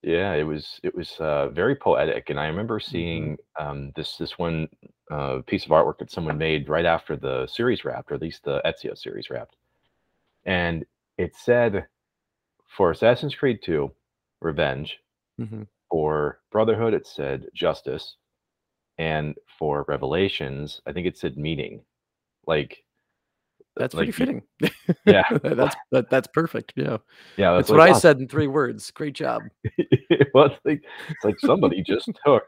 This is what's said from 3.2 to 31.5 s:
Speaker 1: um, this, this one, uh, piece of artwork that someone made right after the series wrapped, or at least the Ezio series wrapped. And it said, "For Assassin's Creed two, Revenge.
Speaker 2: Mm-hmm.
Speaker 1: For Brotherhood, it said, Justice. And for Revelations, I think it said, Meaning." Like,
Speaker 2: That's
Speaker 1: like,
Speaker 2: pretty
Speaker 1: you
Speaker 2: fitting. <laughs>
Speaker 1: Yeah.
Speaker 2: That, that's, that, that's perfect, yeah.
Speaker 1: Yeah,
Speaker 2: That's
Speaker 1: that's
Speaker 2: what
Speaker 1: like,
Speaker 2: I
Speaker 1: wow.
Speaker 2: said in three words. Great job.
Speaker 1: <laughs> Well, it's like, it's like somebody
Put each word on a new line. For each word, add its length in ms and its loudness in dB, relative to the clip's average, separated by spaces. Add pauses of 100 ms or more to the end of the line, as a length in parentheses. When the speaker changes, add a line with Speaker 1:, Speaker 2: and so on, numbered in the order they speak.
Speaker 1:
um, 380 -10
this, 200 -10
this 220 -10
one, 300 -4 (420)
uh, 360 -6
piece 180 -4
of 80 -4
artwork 260 4
that 120 -12
someone 280 -4
made 300 -2
right 180 0
after 300 0
the 300 -4
series 380 -2
wrapped, 280 -8
or 20 -4
at 80 -6
least 220 -10
the 200 -2
Ezio 320 -4
series 340 -12
wrapped. 260 -12 (880)
And 400 0 (340)
it 160 -4
said, 520 2 (840)
"For 220 4
Assassin's 440 2
Creed 280 0
two, 280 -2 (500)
Revenge. 580 -4 (420)
Speaker 2:
Mm-hmm. 220 -10 (280)
Speaker 1:
For 500 -2 (120)
Brotherhood, 420 2
it 120 -4
said, 480 -8
Justice. 640 -4 (840)
And 360 -2 (240)
for 300 -2
Revelations, 960 -4
I 60 -10
think 140 -4
it 120 -4
said, 200 -6
Meaning." 440 -6 (640)
Like, 380 -4 (920)
Speaker 2:
That's 180 -4
Speaker 1:
like, 140 0
Speaker 2:
pretty 40 -6
Speaker 1:
you 0 -
Speaker 2:
fitting. 300 -4 (180)
<laughs> 460 -2
Speaker 1:
Yeah. 240 2
Speaker 2:
That, 260 -2
that's, 200 -2 (160)
that, 180 0
that's 180 0
perfect, 480 -6
yeah. 220 -4 (380)
Speaker 1:
Yeah, 160 4
Speaker 2:
That's 160 2
Speaker 1:
that's 20 2
Speaker 2:
what 80 8
Speaker 1:
like, 120 12
Speaker 2:
I 20 10
Speaker 1:
wow. 60 8
Speaker 2:
said 200 8
in 100 -6
three 200 0
words. 420 -2
Great 240 -8
job. 280 -4 (220)
Speaker 1:
<laughs> 180 -2 (520)
Well, 120 10
it's 180 -2
like, 180 0 (260)
it's 160 -10
like 160 2
somebody 420 2